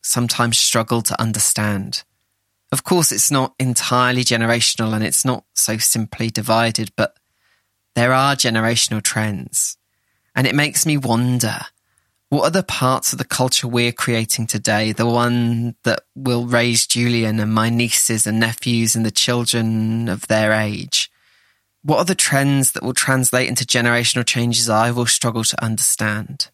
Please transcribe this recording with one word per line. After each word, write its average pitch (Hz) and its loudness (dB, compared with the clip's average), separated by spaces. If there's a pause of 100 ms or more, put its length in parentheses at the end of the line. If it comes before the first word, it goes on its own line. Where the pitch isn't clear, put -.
sometimes 120 0
struggle 117 0
to - -2
understand. 107 -2 (720)
Of 135 -2
course, 175 2
it's - 0
not 135 0
entirely 123 2
generational 113 0
and 107 0
it's - 0
not 127 -2
so - -2
simply 110 -2
divided, 113 0
but - 0 (800)
there 120 2
are 135 2
generational 113 0
trends. - -4 (600)
And 131 2
it 127 0
makes 147 0
me 151 2
wonder, 123 0 (640)
what 143 0
are 156 2
the 180 0
parts - -2
of 123 -8
the 120 -4
culture - -2
we're 120 2
creating 113 -2
today, 107 0
the 117 0
one 120 0
that - -2 (100)
will 123 -2
raise 120 2
Julian 117 0
and 107 0
my 110 2
nieces 117 0
and 107 0
nephews 113 0
and 113 0
the 104 0
children 113 0
of - -6
their 110 2
age? 107 -2 (720)
What 147 2
are 170 4
the 180 0
trends 139 2
that - -6
will 123 -4
translate 127 2
into - -2
generational 120 2
changes 117 0
I 117 2
will 120 0
struggle 113 -2
to - -2
understand? 110 -4